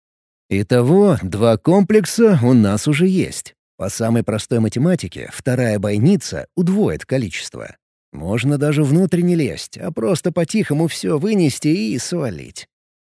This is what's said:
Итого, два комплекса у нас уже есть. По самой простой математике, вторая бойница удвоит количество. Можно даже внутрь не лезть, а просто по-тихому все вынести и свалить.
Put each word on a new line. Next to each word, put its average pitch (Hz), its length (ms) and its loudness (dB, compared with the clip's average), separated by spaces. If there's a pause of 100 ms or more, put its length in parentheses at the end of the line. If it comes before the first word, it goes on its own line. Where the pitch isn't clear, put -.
(500)
Итого, 127 720 4
два 101 360 0
комплекса 202 840 4
у 123 120 4
нас 107 340 2
уже 151 200 2
есть. 180 460 -4 (240)
По 95 120 -6
самой 113 340 0
простой 110 360 -2
математике, 113 720 -2
вторая 123 460 -2
бойница 104 800 0
удвоит 180 500 0
количество. 92 680 -8 (380)
Можно 117 440 -2
даже 147 260 0
внутрь 170 380 2
не 175 140 2
лезть, 113 420 -4
а 180 140 -8
просто 196 400 -2
по-тихому 165 560 0
все 170 320 -2
вынести 175 480 0
и 185 320 -2
свалить. 107 680 -8 (480)